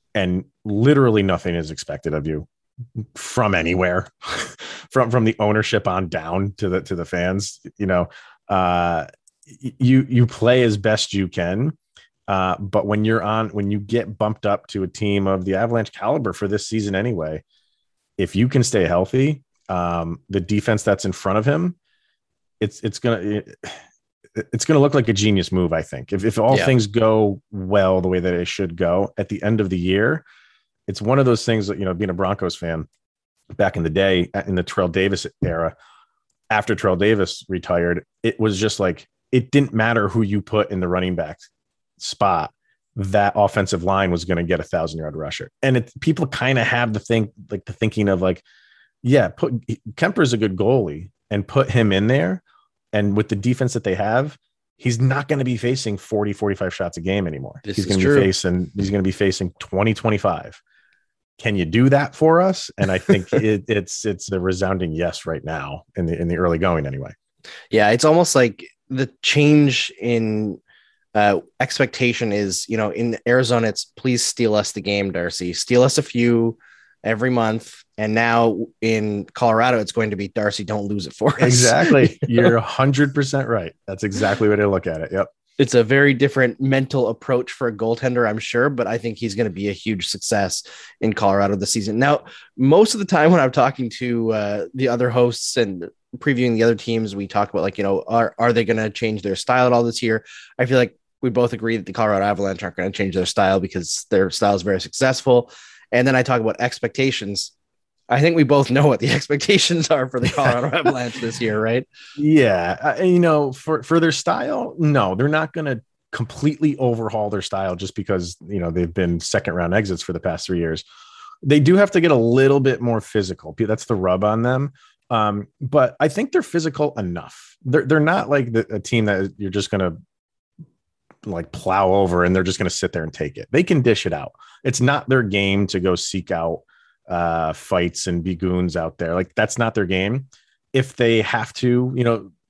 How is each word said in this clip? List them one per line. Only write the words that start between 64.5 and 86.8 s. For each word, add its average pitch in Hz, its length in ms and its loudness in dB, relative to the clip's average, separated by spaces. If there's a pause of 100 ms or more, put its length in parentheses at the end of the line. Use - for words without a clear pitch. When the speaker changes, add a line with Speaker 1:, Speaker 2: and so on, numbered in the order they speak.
Speaker 1:
yes 82 320 -4
right 80 180 -6
now 71 420 -10 (120)
in 92 80 -2
the, 82 160 -4
in 85 80 -2
the 85 80 -2
early 85 220 0
going 82 280 0
anyway. 67 280 -10 (560)
Speaker 2:
Yeah, 104 200 4
it's 117 140 2
almost 160 300 4
like 120 320 2 (240)
the 131 200 -4 (120)
change 147 760 4
in, 107 640 -2 (540)
uh, 101 260 4 (200)
expectation 123 720 0
is, 101 360 -2
you 113 80 -2
know, 107 140 -2
in 117 360 -4
Arizona, 120 420 2
it's, - 180 -6 (100)
"Please 123 260 -2
steal 110 320 0
us 104 180 0
the 107 80 -8
game, 98 320 -2
Darcy. 87 400 -6
Steal 123 300 2
us 131 160 2
a 151 40 -2
few 120 560 0 (460)
every 110 260 -2
month." 110 440 -2 (240)
And 107 160 -2
now 117 520 2 (140)
in 107 460 -2
Colorado, 120 520 2
it's 104 140 -4
going 110 180 -2
to 104 60 -6
be, 98 120 -6
"Darcy, 104 360 -2
don't 104 220 -4
lose 101 200 -6
it 69 60 -14
for 139 220 0
us." - 80 0
Speaker 1:
Exactly. 127 800 4
Speaker 2:
<laughs> 147 40 -4
Speaker 1:
You're 117 300 4
a 110 60 0
hundred 139 520 2
percent 135 320 -2
right. 101 280 -4 (120)
That's 95 180 -8
exactly 101 440 0
what 104 100 4
I 104 60 4
look 95 220 0
at 87 160 -6
it. 80 100 -10
Yep. 95 160 -2 (300)
Speaker 2:
It's 123 160 2
a 120 100 6
very 139 300 4
different 131 480 0
mental 135 460 0